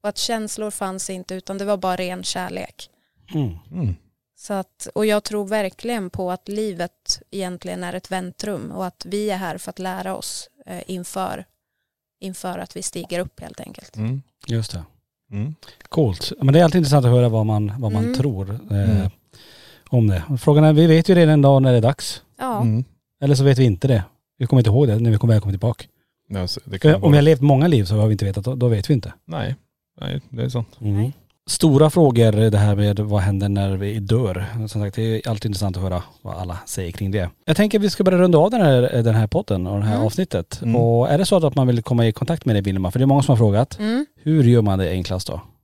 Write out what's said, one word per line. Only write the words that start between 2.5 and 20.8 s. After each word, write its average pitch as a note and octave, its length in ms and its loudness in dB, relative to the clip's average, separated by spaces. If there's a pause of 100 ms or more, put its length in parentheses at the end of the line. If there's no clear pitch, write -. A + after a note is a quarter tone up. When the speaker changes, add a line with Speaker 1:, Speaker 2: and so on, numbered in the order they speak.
Speaker 2:
Mm. A#2 220 -4 (160)
Speaker 3:
Mm. C3+ 220 -4 (420)
Speaker 1:
Så - 180 -10
att, - 400 -12
och G#3+ 120 0
jag G#3 180 0
tror G#3 240 -6
verkligen G#3 640 -6
på F#3 200 -6
att - 180 -10
livet G3+ 840 -8
egentligen F3+ 540 -10
är F3+ 80 -10
ett F#3 180 -14
väntrum F#3 600 -10
och F#3 140 -8
att - 220 -16
vi G#3 220 -6
är F#3 60 -4
här F3+ 220 -8
för - 120 -14
att - 80 -18
lära F#3 380 -8
oss, - 320 -14 (180)
eh, F3+ 200 -14
inför, F#3 580 -8 (760)
inför F#3 380 -12
att F#3 180 -14
vi F#3+ 60 -12
stiger F3 380 -8
upp, - 200 -12
helt - 200 -18
enkelt. - 360 -20
Speaker 3:
Mm. B2 260 -6 (240)
Speaker 2:
Just A2+ 260 -4
det. E2 100 -10 (480)
Speaker 3:
Mm. A2+ 240 -8 (340)
Speaker 2:
Coolt. A#2 500 -2
Men C#3 160 2
det E3 60 6
är E3+ 40 6
alltid E3 140 2
intressant C#3+ 280 4
att A#2+ 60 4
höra B2 160 4
vad A2 180 0
man, G#2 320 0
vad A2 140 -4
man G#2+ 120 -2
Speaker 1:
Mm. B3 100 -4
Speaker 2:
tror, G2 360 -4 (200)
eh, G2+ 200 2 (100)
Speaker 3:
Mm. F#2+ 100 -2 (800)
Speaker 2:
om A#2 200 2
det. F2+ 140 0 (180)
Frågan D3+ 240 4
är, D#3 80 6
vi D#3 140 6